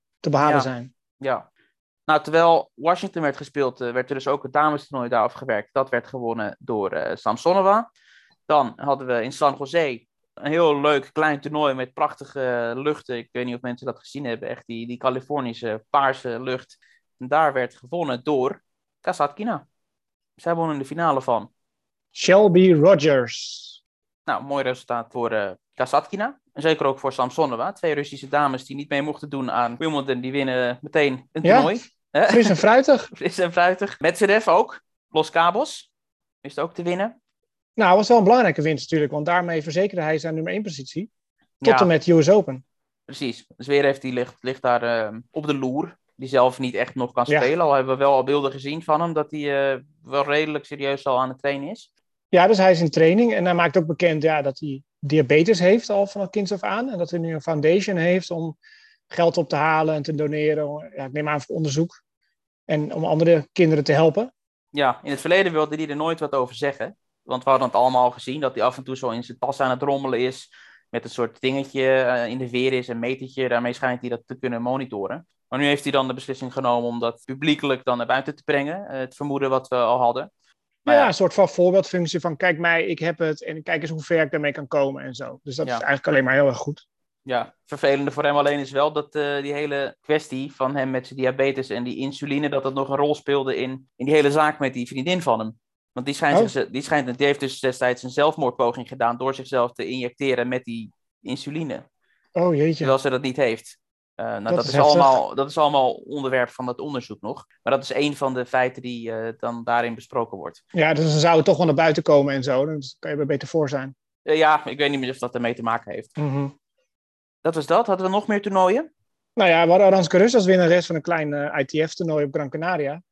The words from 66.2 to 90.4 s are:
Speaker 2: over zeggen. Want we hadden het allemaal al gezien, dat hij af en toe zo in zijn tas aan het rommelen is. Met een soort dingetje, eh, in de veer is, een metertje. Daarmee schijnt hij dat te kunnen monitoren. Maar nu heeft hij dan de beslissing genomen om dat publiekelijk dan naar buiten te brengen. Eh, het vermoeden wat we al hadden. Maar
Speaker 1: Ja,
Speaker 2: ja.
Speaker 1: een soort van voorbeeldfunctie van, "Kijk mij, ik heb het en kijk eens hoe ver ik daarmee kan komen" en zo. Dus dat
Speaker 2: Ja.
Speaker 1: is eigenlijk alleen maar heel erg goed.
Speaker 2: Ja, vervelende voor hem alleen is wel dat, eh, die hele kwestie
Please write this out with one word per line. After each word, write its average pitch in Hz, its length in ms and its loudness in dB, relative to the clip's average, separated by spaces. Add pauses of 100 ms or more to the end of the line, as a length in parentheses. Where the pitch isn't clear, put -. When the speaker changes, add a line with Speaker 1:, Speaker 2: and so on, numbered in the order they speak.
Speaker 2:
over 127 220 -2
zeggen. 143 420 -6 (240)
Want 127 220 -8
we 135 60 0
hadden 131 180 4
het 117 100 0
allemaal 127 260 4
al 123 80 2
gezien, 131 300 -10
dat 135 140 -4
hij 107 80 -2
af 127 140 0
en 131 60 -14
toe 131 140 -10
zo 127 120 -6
in 117 140 -8
zijn 123 140 -16
tas 135 220 -6
aan 131 100 0
het 127 120 -2
rommelen 139 380 -2
is. 127 340 -6 (360)
Met 117 140 -6
een 123 60 -12
soort 113 320 -6
dingetje, 135 500 0
eh, 127 360 2
in 123 100 -8
de 127 120 -6
veer 127 240 0
is, 127 140 -2
een 117 120 -8
metertje. 131 500 -4
Daarmee 120 240 -2
schijnt 123 280 -4
hij 123 80 -8
dat 117 160 -8
te 131 120 -12
kunnen 123 240 -6
monitoren. 123 640 -6 (200)
Maar 131 120 -6
nu 143 60 2
heeft 143 180 2
hij 143 80 -4
dan 135 160 2
de 127 60 -4
beslissing 131 400 -10
genomen 120 360 0
om 120 100 -6
dat 117 260 -4
publiekelijk 139 580 -2
dan 123 140 0
naar 120 100 -4
buiten 131 280 -2
te - 80 -20
brengen. 151 440 -4
Eh, 135 120 -10
het 131 160 -10
vermoeden 139 340 -2
wat 131 180 -2
we 127 80 -4
al 120 240 2
hadden. 127 320 0 (500)
Maar - 140 2
Speaker 1:
Ja, 294 60 8
Speaker 2:
ja. 269 60 4
Speaker 1:
een 185 60 2
soort 185 200 0
van 196 160 4
voorbeeldfunctie 180 720 2
van, 156 180 -6
"Kijk 180 220 0
mij, 170 260 2
ik 165 140 -4
heb 160 180 -4
het 156 260 -2
en 156 200 -10
kijk 165 180 -4
eens 160 100 -6
hoe 156 120 -8
ver 165 180 2
ik 147 100 -2
daarmee 147 200 -2
kan 143 160 -10
komen" 139 360 -2
en 131 120 -14
zo. 127 280 -14
Dus 135 120 -12
dat 147 120 -4
Speaker 2:
Ja. 127 80 -4
Speaker 1:
is - 40 -2
eigenlijk 139 280 -2
alleen 143 160 2
maar 127 100 0
heel 143 140 4
erg 120 100 0
goed. - 300 -10 (340)
Speaker 2:
Ja, 120 340 -6 (100)
vervelende 139 460 0
voor 147 120 -4
hem 143 140 2
alleen 143 220 2
is 131 120 -10
wel 147 220 0
dat, 147 220 -8
eh, 143 260 -4
die 143 120 -6
hele 143 480 -6
kwestie 135 520 -4